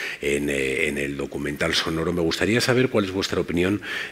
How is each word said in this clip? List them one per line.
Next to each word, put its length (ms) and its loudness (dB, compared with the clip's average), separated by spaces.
en, 260 0
eh, 400 0
en 80 -2
el 220 -4
documental 560 -2
sonoro, 400 0
me 80 0
gustaría 400 2
saber 260 4
cuál 160 2
es 80 -4
vuestra 260 -2
opinión 440 2